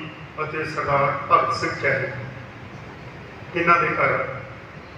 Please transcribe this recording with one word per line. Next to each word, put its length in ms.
ਅਤੇ 220
ਸਰਦਾਰ 480
ਭਗਤ 260
ਸਿੰਘ 140
ਚਹਿਲ, 280
ਇਹਨਾਂ 260
ਦੇ 80
ਘਰ 360